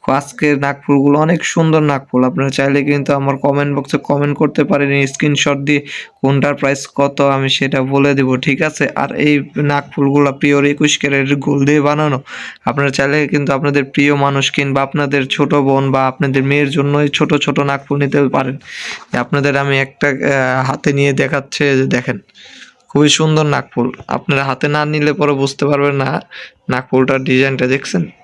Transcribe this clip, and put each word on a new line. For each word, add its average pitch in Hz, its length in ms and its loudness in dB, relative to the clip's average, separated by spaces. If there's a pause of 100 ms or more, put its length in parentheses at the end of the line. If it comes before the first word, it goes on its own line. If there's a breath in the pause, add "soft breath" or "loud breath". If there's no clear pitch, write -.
আজকের 139 520 0
নাকফুলগুলো 143 600 2
অনেক 160 260 2
সুন্দর 160 360 2
নাকফুল। 139 420 0
আপনারা 135 260 0
চাইলে 139 340 0
কিন্তু 143 300 0
আমার 139 240 0
কমেন্ট 143 400 0
বক্সে 139 200 -4
কমেন্ট 143 400 0
করতে 147 260 0
পারেন, 143 440 2
স্ক্রিনশট 143 500 0
দিয়ে 143 240 0 (400 loud breath)
কোনটার 139 340 2
প্রাইস 135 260 -2 (140)
কত 139 260 0
আমি 135 280 2
সেটা 135 320 0
বলে 139 320 2
দেব, 135 240 2
ঠিক 131 240 0
আছে? 156 240 -2 (100)
আর 139 200 -2
এই 147 180 2 (220)
নাকফুলগুলো 143 800 0
পিওর 143 320 2
একুশ 143 340 0
ক্যারেট 139 340 0
গোল্ড 143 320 0
দিয়ে 147 160 4
বানানো। 147 380 0 (460 loud breath)
আপনারা 143 240 0
চাইলে 143 380 0
কিন্তু 147 260 -2
আপনাদের 139 300 0
প্রিয় 143 320 2
মানুষ 139 360 0
কিংবা 139 300 0
আপনাদের 139 460 0
ছোট 135 260 0
বোন 135 380 2
বা 135 160 2
আপনাদের 135 360 0
মেয়ের 143 260 2
জন্য 143 280 0
এই 147 120 2
ছোট 156 240 0
ছোট 143 260 0
নাকফুল 139 380 -2
নিতে 143 220 0 (100)
পারেন। 135 260 -2 (580 loud breath)
আপনাদের 135 440 0
আমি 139 220 0
একটা, 135 280 -2
আহ, 135 580 0
হাতে 139 280 -2
নিয়ে 139 200 2
দেখাচ্ছি, 139 500 -2
এই 139 140 2
যে 131 80 2
দেখেন, 123 340 -4 (680 loud breath)
খুবই 147 200 4
সুন্দর 156 360 2
নাকফুল। 131 420 -2 (200)
আপনারা 135 360 -2
হাতে 135 240 -4
না 147 180 0
নিলে 151 280 0
পরে 147 200 0
বুঝতে 139 320 -2
পারবেন 143 300 2
না 135 140 0 (600 loud breath)
নাকফুলটার 131 540 0
ডিজাইনটা, 135 440 0
দেখছেন? 143 360 -2 (200)